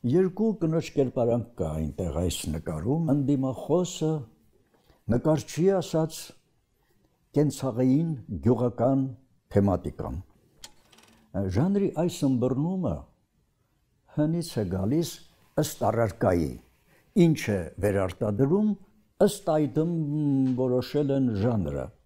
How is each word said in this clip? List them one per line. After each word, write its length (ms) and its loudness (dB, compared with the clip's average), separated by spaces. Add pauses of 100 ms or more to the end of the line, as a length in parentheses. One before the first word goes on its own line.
Երկու 500 2
կնոջ 360 -2
կերպարանք 600 0
կա 180 -4
այնտեղ 480 -4
այս 280 0
նկարում, 640 -4
ընդդիմախոսը, 1000 0 (960)
նկարչի 640 0
ասած, 460 -2 (1200)
կենցաղային 760 2 (260)
գյուղական 600 2 (520)
թեմատիկան։ 680 0 (1300)
Ժանրի 460 0
այս 280 -2
ըմբռնումը 720 0 (1200)
հնից 400 -2
է 140 -2
գալիս 440 -2 (480)
ըստ 260 -2
առարկայի, 680 2 (640)
ինչ 260 6
է 180 0 (160)
վերարտադրում, 920 2 (500)
ըստ 300 2
այդմ 420 0 (600)
որոշել 600 0
են 220 2
ժանրը։ 500 0 (220)